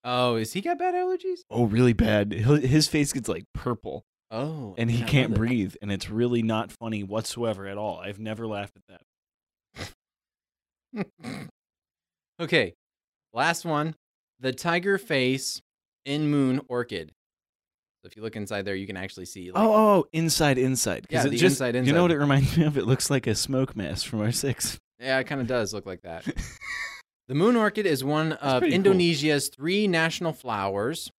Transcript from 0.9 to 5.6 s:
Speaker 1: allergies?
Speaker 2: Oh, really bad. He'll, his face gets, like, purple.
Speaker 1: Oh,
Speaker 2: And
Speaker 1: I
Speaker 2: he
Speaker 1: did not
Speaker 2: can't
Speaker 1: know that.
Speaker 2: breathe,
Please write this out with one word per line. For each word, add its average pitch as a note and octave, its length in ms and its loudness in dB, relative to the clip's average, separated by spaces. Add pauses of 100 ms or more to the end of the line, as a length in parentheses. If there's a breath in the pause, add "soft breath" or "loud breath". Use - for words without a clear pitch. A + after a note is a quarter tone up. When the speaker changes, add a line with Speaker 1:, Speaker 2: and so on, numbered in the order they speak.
Speaker 1:
allergies? F#4 460 -2 (100)
Speaker 2:
Oh, G#3+ 140 2
really A#2 280 4
bad. G#2 400 2
He'll, A2+ 220 4
his D3 320 4
face D3 260 0
gets, A#2+ 160 -4
like, F2 140 -4 (100)
purple. - 480 -6 (300)
Speaker 1:
Oh, C3 480 -8
Speaker 2:
And A#2 100 2
Speaker 1:
I A#2 40 2
Speaker 2:
he A#2 60 2
Speaker 1:
did A#2 40 -2
not - 80 -2
Speaker 2:
can't C3 180 4
Speaker 1:
know G#2+ 60 0
that. G2+ 40 2
Speaker 2:
breathe, A2+ 400 0